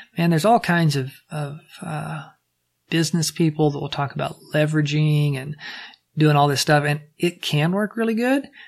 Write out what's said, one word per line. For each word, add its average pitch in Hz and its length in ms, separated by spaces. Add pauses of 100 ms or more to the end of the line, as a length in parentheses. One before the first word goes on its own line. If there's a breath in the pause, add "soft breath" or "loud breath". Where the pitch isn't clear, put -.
(180 loud breath)
man, 170 140
there's 160 140
all 226 140
kinds 165 360
of, 135 180 (160)
of, 151 300 (220)
uh, 156 480 (600)
business 165 400
people 156 400
that 143 100
will 147 100
talk 143 260
about 147 220 (160)
leveraging 151 840
and 139 180 (600 loud breath)
doing 151 180
all 143 120
this 139 140
stuff. 147 220
And 147 180 (160)
it 175 260
can 147 280
work 202 240
really 226 200
good. 262 340 (180 loud breath)